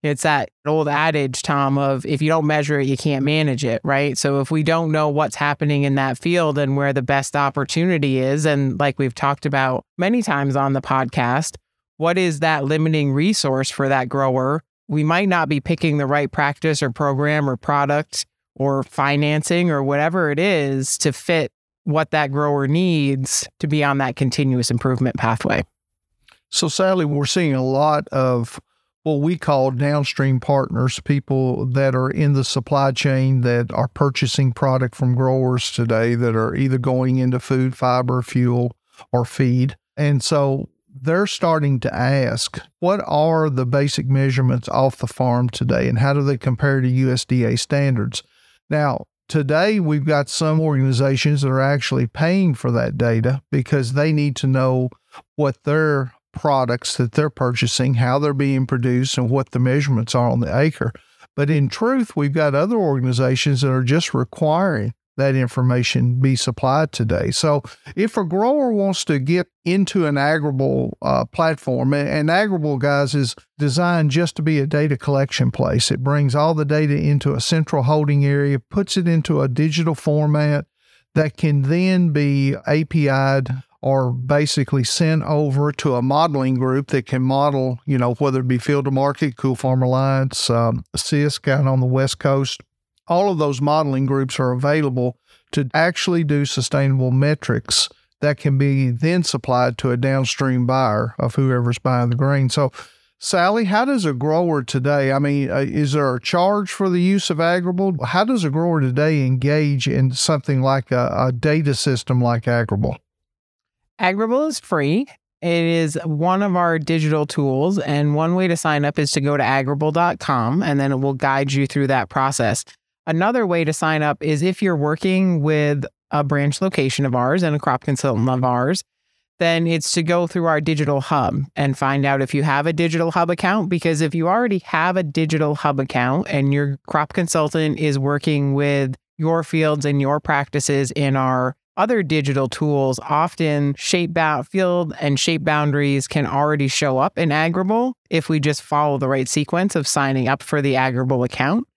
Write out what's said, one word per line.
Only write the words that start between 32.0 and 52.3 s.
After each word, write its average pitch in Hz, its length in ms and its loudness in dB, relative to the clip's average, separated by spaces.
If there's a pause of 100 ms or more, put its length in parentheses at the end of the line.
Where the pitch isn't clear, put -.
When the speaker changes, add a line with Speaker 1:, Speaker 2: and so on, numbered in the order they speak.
Speaker 2:
in 143 240 2
the 135 100 2
supply 139 480 0
chain 131 500 0
that 120 300 0
are - 160 -2
purchasing 135 640 0
product 131 420 0
from 123 220 0
growers 127 560 0
today 117 440 0
that 117 200 0
are 110 180 0
either 131 240 0
going 127 400 0
into 127 220 0
food, 131 360 -2
fiber, 127 460 0
fuel, 123 540 0 (360)
or 123 120 2
feed. 127 540 0 (180)
And 147 260 0
so 139 460 0 (340)
they're 170 260 0
starting 151 520 0
to 123 160 -4
ask, 123 640 -2 (200)
what 190 280 0
are 156 420 2
the 127 160 -2
basic 139 420 0
measurements 131 600 2
off 131 300 0
the - 100 -6
farm 123 420 0
today, 120 380 0
and 120 120 0
how 135 140 2
do 143 80 0
they 139 160 0
compare 135 440 0
to 127 80 2
U 127 220 2
S 127 140 -2
D 127 200 2
A 120 120 0
standards? 131 640 0 (480)
Now, 147 360 -2 (240)
today, 160 500 2
we've 151 260 0
got 147 220 0
some 160 320 0
organizations 139 840 2
that 139 60 0
are 131 120 2
actually 131 460 0
paying 170 460 0